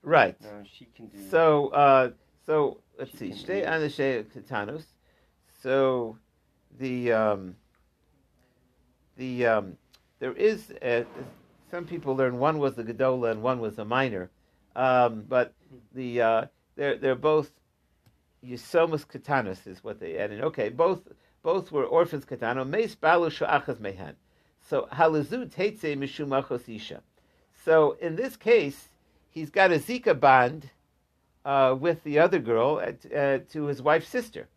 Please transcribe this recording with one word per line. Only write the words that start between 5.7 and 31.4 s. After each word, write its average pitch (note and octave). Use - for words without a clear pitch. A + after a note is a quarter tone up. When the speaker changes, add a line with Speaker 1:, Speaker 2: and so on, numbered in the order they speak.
Speaker 1:
the, B2
um, G#2
the, B2
um, G2+
there B2
is A3
a, A#2+
some F3
people D#3
learn B2+
one D3+
was C#3
the A#2
Gedola A#2+
and G#2+
one B2+
was A2
a G#2+
minor, A2+
um, B2
but B2
the, A#2+
uh, A2+
they're, C#3+
they're C3+
both D#3
Yisomus D#3
Katanos B2+
is F#2
what G#2+
they E2
added. G#2
Okay, C3+
both, E3
both F3
were C#3+
orphans C#3
Katano. B2+
Meis A3
Balu E3
Sha'achas -
Mehan. F#2+
So -
Halazu E3
Teitze F#3
Mishum C#3
Achos C3
Isha. -
So D#3+
in E3
this B3+
case, F#3+
he's D#3
got F#3+
a D#3
Zika A3
bond, C3+